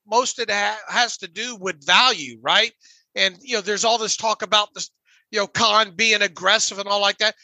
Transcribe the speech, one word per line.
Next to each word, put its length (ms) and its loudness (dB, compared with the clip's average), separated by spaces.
most 320 0
of 60 -6
it 80 -4
ha-, 260 -2
has 300 -2
to 100 -14
do 280 -10
with 280 -8
value, 600 2
right? 280 2
And, 260 0
you 140 -6
know, 60 -2
there's 220 -4
all 140 2
this 180 -4
talk 280 -4
about 320 0
this, 160 -12
you 80 -2
know, 80 0
Khan 480 2
being 260 2
aggressive 560 0
and 100 -8
all 140 0
like 160 0
that. 160 0